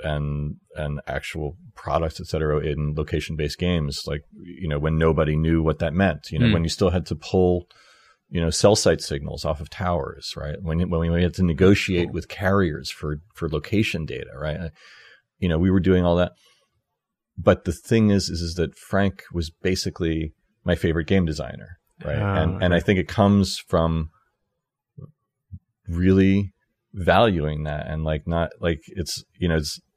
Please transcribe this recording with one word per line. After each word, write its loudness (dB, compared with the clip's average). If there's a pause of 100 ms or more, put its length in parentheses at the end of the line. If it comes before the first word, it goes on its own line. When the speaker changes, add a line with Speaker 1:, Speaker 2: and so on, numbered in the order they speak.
Speaker 1:
and, -4 (200)
and -6
actual -8 (180)
products, -4
et -12
cetera, 0
in -4
location-based -4
games. -2
Like, -6 (200)
you -10
know, -2
when 0
nobody 4
knew 2
what 0
that -2
meant, 0
you -2
know, 4
Speaker 2:
Hmm. 4
Speaker 1:
when 2
you -2
still 2
had 0
to -6
pull 2 (680)
you -2
know, 0
cell 4
site 2
signals -8
off -2
of -12
towers, -6
right? -8
When, -2
when 0
we 2
had 2
to 0
negotiate 4
Speaker 2:
Cool. -10
Speaker 1:
with -8
carriers -2
for, -8 (180)
for -6
location -2
data, -10
right? -6
Uh, -8 (680)
you 0
know, 2
we 4
were 4
doing 4
all 4
that. 2 (1080)
But 2
the -2
thing 2
is, 2
is, -6
is -6
that -4
Frank -2 (100)
was -4
basically -4 (320)
my 0
favorite 0
game 2
designer, -8 (280)
right? -4
Speaker 2:
Ah, -2
Speaker 1:
And, -2
and 2
I 4
Speaker 2:
okay. 0
Speaker 1:
think 4
it -2
comes 2
from 0 (1800)
really 4 (400)
valuing 2
that -6
and, -4
like, -2
not, -2
like, -2
it's, -10 (160)
you 0
know, 2
it's -4 (180)